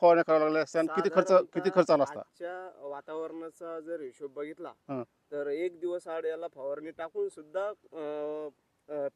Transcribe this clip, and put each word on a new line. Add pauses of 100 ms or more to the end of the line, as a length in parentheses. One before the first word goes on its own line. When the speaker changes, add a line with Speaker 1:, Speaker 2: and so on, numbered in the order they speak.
Speaker 1:
फवारण्या
कराव्या
लागल्या
असत्या
आणि
किती
खर्च,
Speaker 2:
साधारणतः
Speaker 1:
किती
खर्च
आला
असता?
Speaker 2:
आजच्या
वातावरणाचा
जर
हिशोब
बघितला
Speaker 1:
हा. (300)
Speaker 2:
तर
एक
दिवस
आड
याला
फवारणी
टाकून
सुद्धा, (240)
अ, (460)
अ,